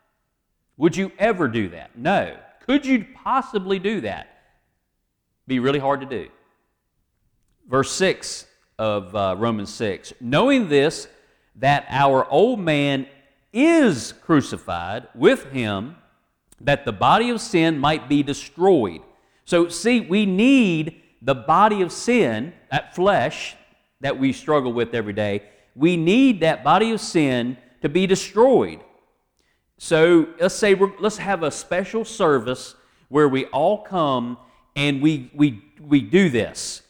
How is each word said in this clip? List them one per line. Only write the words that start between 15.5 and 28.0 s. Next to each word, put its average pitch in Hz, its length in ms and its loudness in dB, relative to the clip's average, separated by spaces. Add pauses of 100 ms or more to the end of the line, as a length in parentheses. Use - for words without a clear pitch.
him, 117 440 -6 (640)
that 135 240 -2
the 120 80 -4
body 151 380 2
of 226 100 -4
sin 165 400 0
might 147 300 -2
be 147 120 2
destroyed." 139 800 0 (440)
So, 170 240 2
see, 233 320 0
we 202 240 0
need 190 760 2 (200)
the 131 140 -2
body 190 460 2
of 170 120 -2
sin, 156 600 0 (160)
that - 240 -6
flesh 156 600 -2 (460)
that 135 160 -4
we 131 160 0
struggle 131 400 -2
with 117 200 -2
every 104 200 -4
day, 104 360 -4 (240)
we 165 220 2
need 196 460 2
that 160 240 0
body 196 260 2
of 214 80 -4
sin 127 580 -2 (240)
to 160 60 -4
be 175 180 0